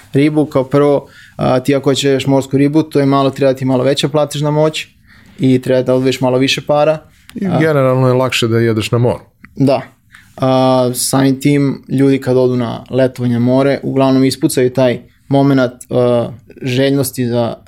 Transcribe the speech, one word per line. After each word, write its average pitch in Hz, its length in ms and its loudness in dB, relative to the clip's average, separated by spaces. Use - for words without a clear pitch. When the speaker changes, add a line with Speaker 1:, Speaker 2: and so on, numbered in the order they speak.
Speaker 1:
ribu, 151 320 2
kao 139 180 -2
prvo, 143 440 0
a, 131 240 0
ti 139 160 0
ako 135 200 0
ćeš 131 320 0
morsku 135 300 0
ribu, 147 260 2
to 156 160 -2
je 139 60 2
malo, 139 240 2
treba 131 240 0
ti 131 120 -6
malo 127 180 0
veća 139 260 0
platežna 147 420 -2
moć 156 360 -2
i 127 220 2
treba 131 200 0
da 127 140 0
odvojiš 131 260 0
malo 127 160 0
više 135 240 0
para. 151 380 0
Speaker 2:
I 202 120 -6
Speaker 1:
A, 175 120 0
Speaker 2:
generalno 131 480 2
je 127 60 2
lakše 127 340 0
da 117 120 0
jedeš 113 320 0
na 120 60 0
moru. 117 260 0
Speaker 1:
Da. - 260 0
A, 131 560 2
samim 135 480 0
tim, 143 480 0
ljudi 135 300 2
kad 127 180 0
odu 127 180 2
na 117 340 -6
letovanje 127 440 -2
na 117 60 0
more, 131 440 2
uglavnom 135 400 2
ispucaju 131 500 0
taj 123 280 0
momenat, 139 460 2
a, 123 400 0
željnosti 135 640 -2
za 120 280 -2